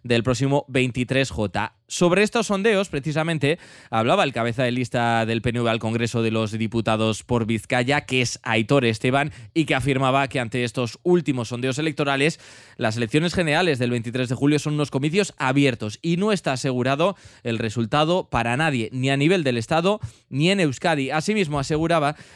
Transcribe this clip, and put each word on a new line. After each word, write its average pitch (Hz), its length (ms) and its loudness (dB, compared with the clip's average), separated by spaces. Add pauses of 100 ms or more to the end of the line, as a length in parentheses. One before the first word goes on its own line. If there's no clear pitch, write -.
del 117 220 2
próximo 135 460 0
veintitrés 127 600 0
J. 104 460 -4 (120)
Sobre 180 340 2
estos 214 240 0
sondeos, 196 440 0
precisamente, 156 680 0 (320)
hablaba 131 340 2
el 143 80 0
cabeza 117 300 -2
de 123 100 2
lista 117 540 0
del 113 160 -2
P 123 80 -2
N 120 120 -2
V 117 100 2
al 113 80 -2
Congreso 117 420 -2
de 113 80 0
los 110 220 -2
Diputados 110 720 0
por 117 220 0
Vizcaya, 123 560 0
que 131 200 0
es - 220 -4
Aitor 120 420 2
Esteban, 127 460 0 (240)
y 160 100 2
que 156 80 0
afirmaba 135 540 2
que 139 120 -4
ante 123 240 -4
estos 120 380 -4
últimos 139 460 0
sondeos 123 320 -4
electorales, 147 600 0 (380)
las 110 180 -2
elecciones 147 380 0
generales 160 460 2
del 120 100 0
veintitrés 120 400 -2
de 127 60 -2
julio 143 240 2
son 151 160 -2
unos 147 160 -2
comicios 156 480 -2
abiertos 131 640 0
y 170 140 0
no 208 140 0
está 170 220 -2
asegurado 135 640 0 (240)
el 113 160 -4
resultado 120 720 0
para 117 260 0
nadie, 135 380 0
ni 131 160 -2
a 139 80 2
nivel 165 260 2
del 127 140 0
Estado, 170 420 0 (300)
ni 151 220 2
en 202 80 2
Euskadi. 147 500 0
Asimismo, 156 480 -2
aseguraba 156 580 0 (200)